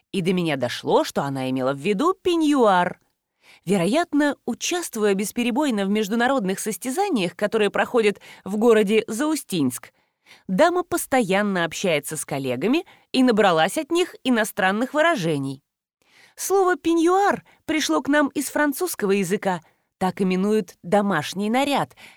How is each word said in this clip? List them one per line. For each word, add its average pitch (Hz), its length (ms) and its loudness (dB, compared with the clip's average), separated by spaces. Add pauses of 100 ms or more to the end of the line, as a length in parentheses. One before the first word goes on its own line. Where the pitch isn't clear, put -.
(120)
и 196 100 -2
до 180 120 0
меня 170 240 0
дошло, 135 460 0
что - 200 -4
она 135 260 -4
имела 131 240 0
в 139 40 -6
виду 208 360 0
пеньюар. 285 840 2 (640)
Вероятно, 277 720 0 (100)
участвуя 233 680 -2
бесперебойно 226 720 -2
в 190 40 -2
международных 214 720 0
состязаниях, 254 760 -2
которые 208 340 0
проходят 208 500 0 (240)
в 190 140 -6
городе 214 500 4
Заустинск, 214 840 -4 (560)
дама 339 360 2
постоянно 202 800 0
общается 160 540 -2
с - 80 -8
коллегами 139 600 -2 (280)
и 254 100 4
набралась 196 540 2
от 311 140 -6
них 339 320 0
иностранных 214 720 0
выражений. 165 680 0 (720)
Слово 370 400 0
«пеньюар» 349 680 2 (200)
пришло 311 360 -2
к - 80 -4
нам 294 180 2
из 277 220 -6
французского 294 600 -2
языка. 190 500 0 (360)
Так 185 240 -4
именуют 190 600 0
«домашний 196 680 0
наряд», 254 460 0 (220)